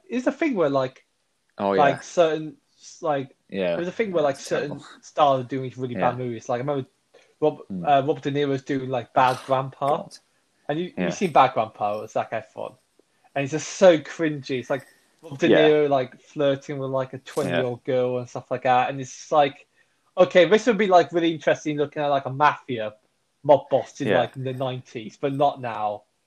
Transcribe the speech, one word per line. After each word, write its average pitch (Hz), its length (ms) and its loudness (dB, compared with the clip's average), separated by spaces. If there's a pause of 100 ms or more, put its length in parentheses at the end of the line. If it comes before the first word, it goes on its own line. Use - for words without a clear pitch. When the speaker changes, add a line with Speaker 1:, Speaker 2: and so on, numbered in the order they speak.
Speaker 1:
it's 247 200 -4
a 262 40 2
thing 294 220 -2
where, 165 160 2
like, 135 340 -2 (540)
Speaker 2:
Oh, 101 140 0
Speaker 1:
like, 139 240 4
Speaker 2:
yeah. - 60 -12
Speaker 1:
certain, 156 560 0 (440)
like, 143 340 -4 (140)
Speaker 2:
Yeah. 180 260 -2
Speaker 1:
there's 175 120 -4
a 185 40 -6
thing 220 200 -4
where, 165 120 0
like, 139 120 0
Speaker 2:
It's - 100 -16
Speaker 1:
certain 147 260 -4
Speaker 2:
terrible. 139 140 -14 (160)
Speaker 1:
stars 139 400 2
are 120 60 -10
doing 131 160 -6
these 120 160 -12
really 123 160 -6
Speaker 2:
Yeah. 123 160 2
Speaker 1:
bad 123 80 -8
movies. 120 280 -8
Like, 120 120 -2
I - 20 -6
remember 139 260 -4 (520)
Rob-, 151 300 -2
Speaker 2:
Hmm. 180 160 -8
Speaker 1:
uh, 143 200 4
Robert 143 160 -2
De 147 80 -6
Niro's 139 340 -2
doing, 131 260 -4
like, 123 240 -6
Bad 127 340 2
Grandpa. 135 500 -2
Speaker 2:
God. - 200 -14 (500)
Speaker 1:
And 151 120 -4
you, 180 180 -8
Speaker 2:
Yeah. 180 80 -2
Speaker 1:
you've 165 80 -4
seen 185 180 -4
Bad 131 220 4
Grandpa 107 480 -4
with 110 100 -14
Zac 120 200 -6
Efron. 110 440 -10 (580)
And 139 100 -4
it's 135 80 -6
just 156 180 -6
so 180 300 6
cringy. 143 600 -6
It's 120 100 -10
like 135 160 -6 (360)
Robert 147 180 -16
De 170 80 2
Speaker 2:
Yeah. 151 220 6
Speaker 1:
Niro, 151 200 4
like, 131 320 -2
flirting 139 580 -4
with, 135 100 -6
like, 131 240 -4
a 127 60 -14
twenty-year-old 139 680 -4
Speaker 2:
Yeah. 139 80 -2
Speaker 1:
girl 123 240 0
and 123 120 -8
stuff - 220 -14
like 127 120 -4
that. 127 260 2
And 139 100 -8
it's 131 160 -12
just - 160 -18
like, 147 360 2 (500)
okay, 180 280 6
this 214 220 2
would 214 100 2
be, 208 100 0
like, 180 240 6
really 165 220 0
interesting 151 440 -2
looking 147 240 -4
at, 143 60 -2
like, 139 180 0
a 127 60 -6
mafia 127 640 0 (480)
mob 139 260 4
boss - 320 -2
in, 131 60 -2
Speaker 2:
Yeah. 92 120 4
Speaker 1:
like, - 140 -2
the 131 200 -8
nineties, 127 640 -10
but 139 160 -4
not 139 280 0
now. 107 420 -6 (240)